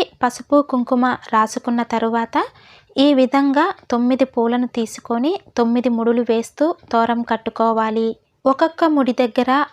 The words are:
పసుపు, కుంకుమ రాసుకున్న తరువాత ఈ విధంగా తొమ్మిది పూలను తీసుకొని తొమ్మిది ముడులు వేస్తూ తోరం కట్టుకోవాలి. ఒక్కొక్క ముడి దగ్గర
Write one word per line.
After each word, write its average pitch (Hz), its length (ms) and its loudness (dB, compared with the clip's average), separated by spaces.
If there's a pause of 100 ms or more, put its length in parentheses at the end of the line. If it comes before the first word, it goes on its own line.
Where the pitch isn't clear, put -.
(220)
పసుపు, 254 380 0 (100)
కుంకుమ 247 340 0 (300)
రాసుకున్న 233 480 0 (120)
తరువాత 233 500 -2 (600)
ఈ - 20 6 (120)
విధంగా 277 460 2 (260)
తొమ్మిది 254 420 0
పూలను 240 440 0
తీసుకొని 233 560 -4 (240)
తొమ్మిది 240 400 0
ముడులు 233 340 0
వేస్తూ 226 340 -2 (260)
తోరం 233 300 0 (100)
కట్టుకోవాలి. 226 760 -2 (440)
ఒక్కొక్క 320 320 0 (120)
ముడి 254 260 0
దగ్గర 247 300 0 (200)